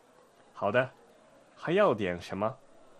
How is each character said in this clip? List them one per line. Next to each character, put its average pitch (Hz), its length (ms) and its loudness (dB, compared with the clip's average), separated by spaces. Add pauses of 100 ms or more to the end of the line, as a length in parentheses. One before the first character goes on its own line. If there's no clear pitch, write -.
(540)
好 101 180 -2
的。 127 180 2 (640)
还 - 180 -6
要 185 220 4
点 90 260 -2
什 92 160 -10
么？ 107 200 -2 (440)